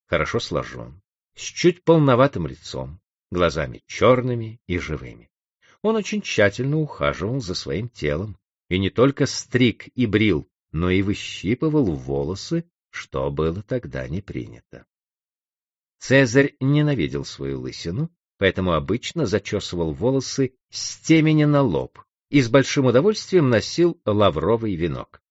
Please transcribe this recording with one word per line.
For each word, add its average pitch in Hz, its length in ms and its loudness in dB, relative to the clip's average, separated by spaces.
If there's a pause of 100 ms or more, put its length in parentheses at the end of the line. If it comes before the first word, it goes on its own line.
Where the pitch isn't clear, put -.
хорошо 85 320 -2
сложён, 65 600 -8 (360)
с - 60 -20
чуть - 420 -2
полноватым 139 640 4
лицом, 65 520 -12 (300)
глазами 76 560 -2
чёрными 120 800 0
и 87 140 -4
живыми. 64 500 -10 (540)
Он 226 120 0
очень 208 280 -4
тщательно 120 560 0
ухаживал 110 600 -4
за 90 140 -8
своим 82 340 -6
телом 85 520 -6 (280)
и 90 120 -2
не 95 100 0
только 135 380 2
стриг - 680 -2
и 123 140 0
брил, 101 420 2 (220)
но 85 180 0
и 95 140 2
выщипывал 113 920 -2
волосы, 71 720 -4 (220)
что - 400 -6
было 80 320 -2
тогда 67 460 -8
не 85 140 -6
принято. 58 680 -14 (1120)
Цезарь 135 600 2
ненавидел 135 680 0
свою 69 360 -8
лысину, 87 480 -8 (300)
поэтому 92 320 0
обычно 95 560 -2
зачёсывал 87 680 -2
волосы 127 640 -2 (160)
с - 260 -10
темени 156 460 4
на 147 180 4
лоб 73 380 -2 (320)
и 143 100 6
с 117 80 -2
большим 135 380 4
удовольствием 160 640 4
носил 160 520 2
лавровый 104 680 2
венок. 76 580 -4